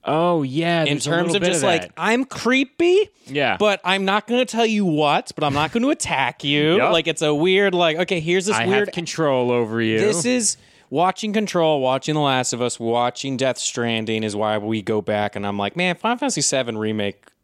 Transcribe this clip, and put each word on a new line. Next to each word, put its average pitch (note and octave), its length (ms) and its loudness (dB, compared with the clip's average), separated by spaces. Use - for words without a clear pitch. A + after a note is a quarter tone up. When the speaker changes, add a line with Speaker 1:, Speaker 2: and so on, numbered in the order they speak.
Speaker 1:
Oh, E3 380 2
yeah, E3 400 0
Speaker 2:
In D3 60 2
Speaker 1:
there's C#3+ 180 0
a - 20 -4
Speaker 2:
terms E3+ 240 0
Speaker 1:
little G#3 40 0
Speaker 2:
of G3 40 2
Speaker 1:
bit F3 120 0
Speaker 2:
just, F3 80 0
Speaker 1:
of - 100 2
Speaker 2:
like, E3 100 2
Speaker 1:
that. - 160 -12
Speaker 2:
"I'm A3+ 300 0
creepy, E4+ 840 0
Speaker 1:
Yeah. D3 340 0
Speaker 2:
but G3+ 240 2
I'm F#3+ 220 0
not G3+ 220 0
gonna B3 180 0
tell A3+ 220 0
you G#3 180 2
what, D3+ 500 2
but D3 80 -4
I'm C#3+ 120 0
not D3 180 0
gonna A#3 160 0
attack C#3 560 -2
you." D3 320 2
Speaker 1:
<laughs> - 0 -
Yep. F#3+ 160 2
Speaker 2:
Like, E3 140 2
it's D#3+ 160 -2
a D3+ 120 2
weird, F#3 400 2
like, E3+ 220 2
okay, F3+ 240 -2
here's F3 240 0
this F#3+ 120 0
Speaker 1:
I A#2 100 0
Speaker 2:
weird G3+ 220 2
Speaker 1:
have - 60 -12
control C#3 560 0
over A#2 300 0
you. A2 200 2
Speaker 2:
This G3+ 260 0
is B3 320 0
watching F#3 420 -2
Control, E3+ 480 2
watching C3 340 0
The D3+ 60 0
Last C3 320 0
of A#2+ 80 -4
Us, A#2+ 180 -2
watching A#2+ 600 -2
Death B2+ 180 0
Stranding A2+ 680 -2
is G#2+ 140 -4
why G#2+ 220 0
we G#2+ 240 -4
go G#2+ 180 -2
back, G#2 340 -2
and G2+ 120 -6
I'm G2+ 100 -4
like, G2+ 200 -4
"Man, F3+ 200 -2
Final A#3+ 220 -4
Fantasy A#3+ 240 -4
seven A#2+ 340 -2
Remake G#2+ 480 -4